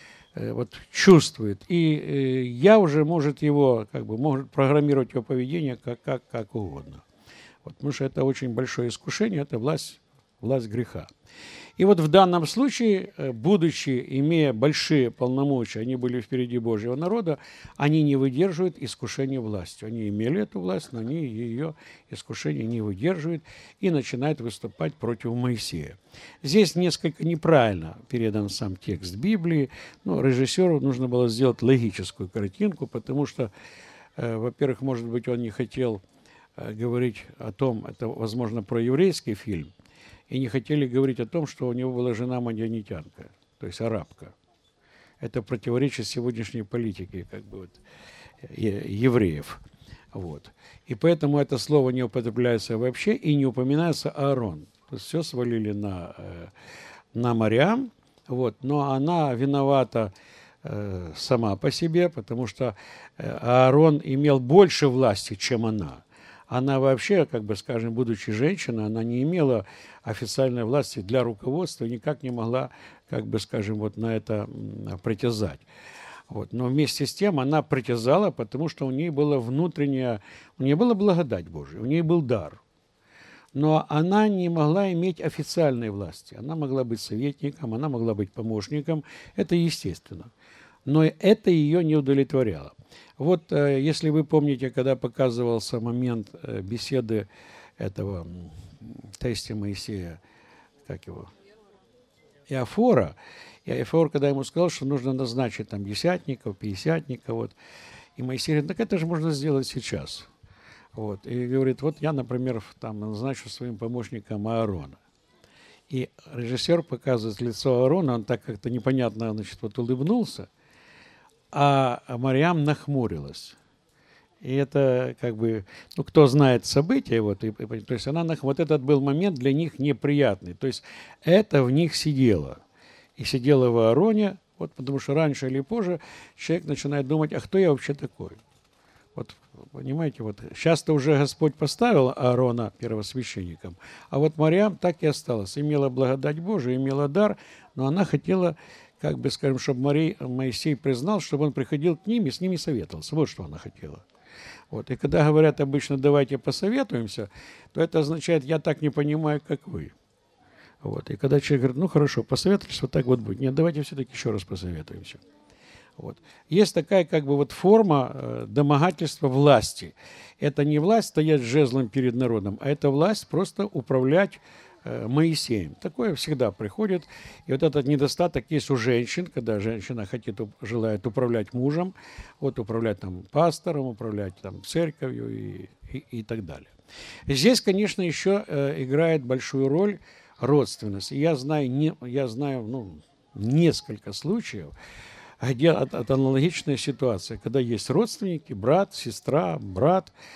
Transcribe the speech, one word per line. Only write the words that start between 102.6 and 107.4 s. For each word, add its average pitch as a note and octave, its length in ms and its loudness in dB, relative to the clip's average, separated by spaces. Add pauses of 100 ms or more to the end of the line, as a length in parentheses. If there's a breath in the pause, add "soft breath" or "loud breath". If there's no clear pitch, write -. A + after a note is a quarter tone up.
И - 40 -6
Иофор, D3 380 2
когда C#3+ 200 0
ему C#3 160 0
сказал, E3+ 260 0
что C#3 160 -6
нужно C3+ 260 -2
назначить B2 560 -4
там G2+ 160 -8
десятников, A#2+ 720 -4
пятидесятников, B2 800 -4
вот. A2+ 160 -6 (640 loud breath)